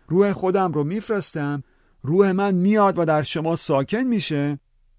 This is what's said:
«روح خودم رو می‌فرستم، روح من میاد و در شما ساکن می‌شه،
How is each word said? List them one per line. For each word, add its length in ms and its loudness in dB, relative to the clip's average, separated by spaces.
«روح 260 2
خودم 400 0
رو 120 -2
می‌فرستم، 760 -4
روح 300 2
من 220 0
میاد 440 2
و 60 2
در 180 2
شما 340 -2
ساکن 460 0
می‌شه، 560 -2